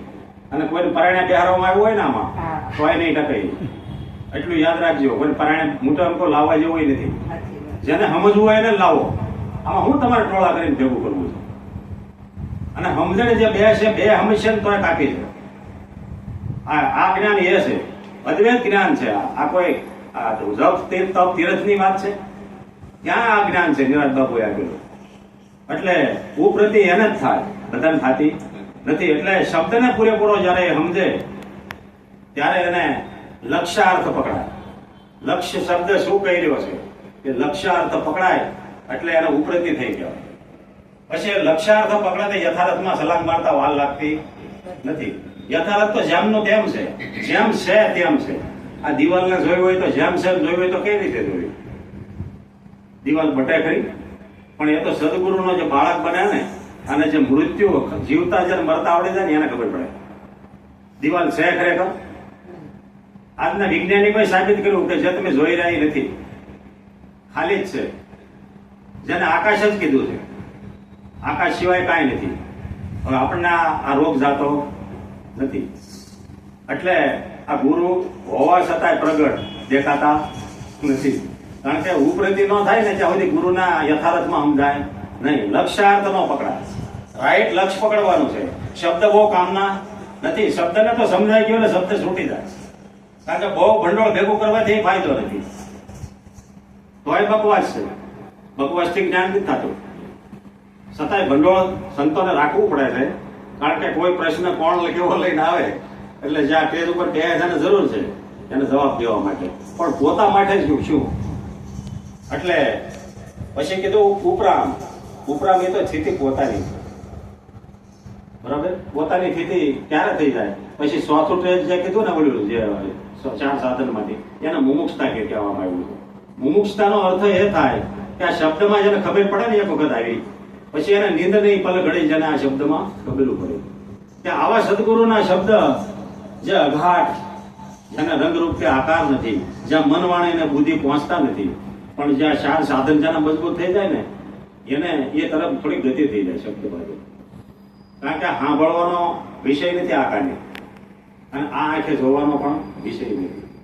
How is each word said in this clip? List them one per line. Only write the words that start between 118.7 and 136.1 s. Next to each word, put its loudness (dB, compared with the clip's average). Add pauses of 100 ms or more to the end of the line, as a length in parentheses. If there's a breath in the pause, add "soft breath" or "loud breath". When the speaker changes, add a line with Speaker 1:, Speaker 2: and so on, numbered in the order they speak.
Speaker 1:
પોતાની 0
સ્થિતિ -2
ક્યારે 0
થઈ 2
જાય? -2 (220)
પછી -2
ચોથું 2
સ્ટેજ 0
જે 0
કીધું 0
ને, 0
ઓલું 0
જે -2 (720)
ચાર -2
સાધનમાંથી, -4 (280)
એને -2
મુમુક્ષતા 0
કે -4
કહેવામાં -4
આવ્યું -4
છે. -12 (440)
મુમુક્ષતાનો 2
અર્થ 2
એ 4
થાય 0 (360)
કે -2
આ 0
શબ્દમાં 2
જેને 4
ખબર 2
પડે 0
ને 4
એક 2
વખત 0
આવી, -2 (480)
પછી 0
એને 4
નીંદ 2
નહીં 4
પલ 2
ઘડી 2
જેને 2
આ 0
શબ્દમાં -2
ખબરવું 0
પડે -6 (640)
કે -6
આવા 2
સદગુરુના 4
શબ્દ 2 (920)